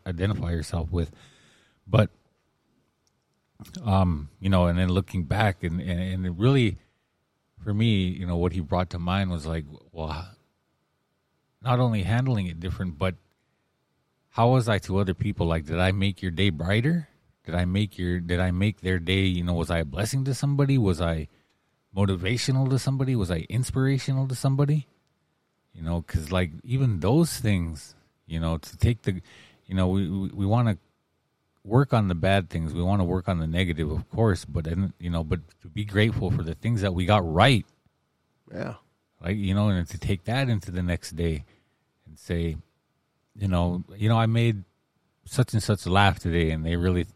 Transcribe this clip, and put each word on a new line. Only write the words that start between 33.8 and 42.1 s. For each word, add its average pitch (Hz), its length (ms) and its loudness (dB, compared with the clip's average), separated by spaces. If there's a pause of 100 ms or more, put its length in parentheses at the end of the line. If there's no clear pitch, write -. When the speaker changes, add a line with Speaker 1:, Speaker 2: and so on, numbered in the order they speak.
Speaker 1:
of 80 180 -6
course, 110 360 0
but 82 180 -6
then, 82 340 -2
you 85 120 -8
know, 85 160 -2
but 80 160 -2 (220)
to - 40 -18
be 104 160 -6
grateful 101 480 0
for - 120 0
the 80 120 -6
things 113 240 -2
that 95 140 0
we 90 120 0
got 92 240 4
right. 101 360 4 (880)
Speaker 2:
Yeah. - 220 -10 (460)
Speaker 1:
Like, 90 140 -4
you 98 180 -2
know, 104 140 2
and 90 220 0
to - 80 -10
take - 260 -4
that 139 240 -2
into 101 240 -2
the 90 100 -4
next 87 360 -4
day 80 260 -2 (640)
and 78 100 -20